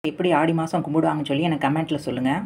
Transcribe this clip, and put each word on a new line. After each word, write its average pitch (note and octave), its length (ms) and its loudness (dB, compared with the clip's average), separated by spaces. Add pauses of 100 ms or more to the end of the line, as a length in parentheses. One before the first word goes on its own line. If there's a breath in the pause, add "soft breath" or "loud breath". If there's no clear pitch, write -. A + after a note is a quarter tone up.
எப்படி F3 240 0
ஆடி D#3+ 220 4
மாசம் D#3+ 320 0
கும்பிடுவாங்கன்னு D3+ 400 0
சொல்லி C#3+ 180 0
எனக்கு D3+ 240 0
கமெண்ட்ல D#3 280 0
சொல்லுங்க. C3 500 -2